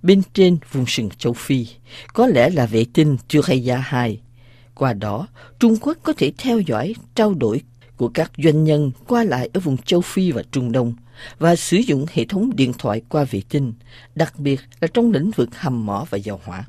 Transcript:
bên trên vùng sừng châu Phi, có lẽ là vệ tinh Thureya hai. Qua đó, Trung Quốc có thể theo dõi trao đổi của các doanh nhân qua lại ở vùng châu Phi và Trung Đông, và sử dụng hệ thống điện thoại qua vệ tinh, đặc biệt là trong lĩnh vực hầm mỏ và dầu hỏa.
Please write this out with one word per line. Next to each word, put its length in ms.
bên 200
trên 240
vùng 160
sừng 220
châu 240
Phi, 340
có 140
lẽ 220
là 160
vệ 280
tinh 240
Thureya 480
hai. 440
Qua 180
đó, 340
Trung 220
Quốc 220
có 140
thể 200
theo 220
dõi 360
trao 180
đổi 280
của 100
các 240
doanh 200
nhân 280
qua 160
lại 300
ở 60
vùng 180
châu 240
Phi 300
và 200
Trung 200
Đông, 240
và 160
sử 220
dụng 360
hệ 120
thống 300
điện 220
thoại 320
qua 140
vệ 260
tinh, 240
đặc 240
biệt 220
là 140
trong 180
lĩnh 200
vực 240
hầm 300
mỏ 240
và 80
dầu 280
hỏa. 240